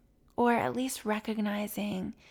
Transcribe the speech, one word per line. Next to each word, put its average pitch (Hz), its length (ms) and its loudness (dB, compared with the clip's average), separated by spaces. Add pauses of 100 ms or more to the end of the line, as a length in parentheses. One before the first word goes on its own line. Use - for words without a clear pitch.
(360)
or 240 180 6
at 127 220 2
least 254 300 -2
recognizing 208 1080 -2 (180)